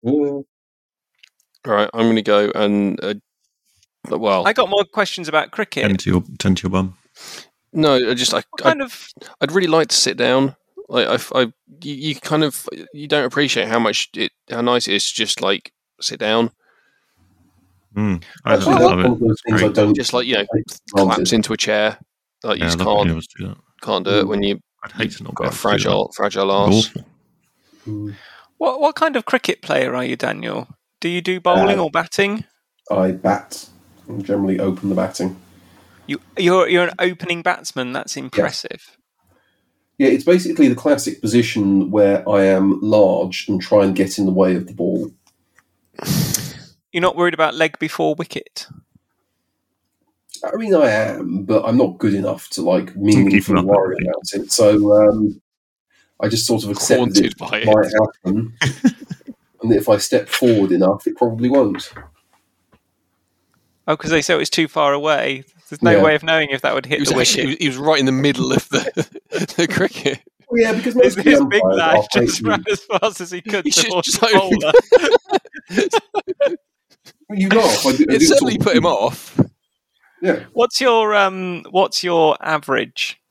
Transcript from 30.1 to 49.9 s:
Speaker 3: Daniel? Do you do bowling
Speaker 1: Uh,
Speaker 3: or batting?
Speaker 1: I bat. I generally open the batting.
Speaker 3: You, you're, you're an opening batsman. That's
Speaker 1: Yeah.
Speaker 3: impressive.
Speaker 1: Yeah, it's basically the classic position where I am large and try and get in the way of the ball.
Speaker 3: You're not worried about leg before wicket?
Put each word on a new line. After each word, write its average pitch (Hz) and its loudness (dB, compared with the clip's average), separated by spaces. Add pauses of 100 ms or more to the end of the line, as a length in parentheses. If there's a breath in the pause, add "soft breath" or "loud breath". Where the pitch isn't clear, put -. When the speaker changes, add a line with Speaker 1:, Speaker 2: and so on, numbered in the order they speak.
Speaker 3:
Daniel? 117 -6 (340)
Do 170 -4
you 175 -4
do 185 -4
bowling 190 2
Speaker 1:
Uh, 180 0
Speaker 3:
or 160 -4
batting? 202 -2 (440)
Speaker 1:
I 95 0
bat. - -4 (420)
I 113 -10
generally 95 -2
open 95 -4
the 92 -2
batting. 92 -4 (720 soft breath)
Speaker 3:
You, 143 -8 (160)
you're, 185 4
you're 175 2
an - -6
opening 175 -4
batsman. 127 -6
That's - -10
Speaker 1:
Yeah. 135 -10
Speaker 3:
impressive. - -6 (1000)
Speaker 1:
Yeah, 135 4
it's - 2
basically 165 4
the 123 2
classic - -2
position 104 2
where 101 2
I 101 2
am 95 2
large 95 2
and 92 -2
try 101 4
and 95 0
get 95 -2
in 101 0
the 92 2
way 92 2
of - -6
the - -18
ball. - -4 (1800 loud breath)
Speaker 3:
You're 170 -2
not 180 2
worried 175 2
about 156 0
leg 160 0
before 156 -2
wicket? - -12 (1800)